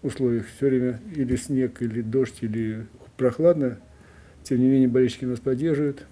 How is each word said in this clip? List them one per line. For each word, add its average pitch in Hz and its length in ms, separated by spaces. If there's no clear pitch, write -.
условиях. 120 440
Всё 139 120
время 127 320
или 127 220
снег, 131 460
или 117 200
дождь, 113 380
или 110 460
прохладно. 131 640
Тем 123 180
не 127 80
менее, 131 200
болельщики 123 360
нас 123 160
поддерживают. 139 720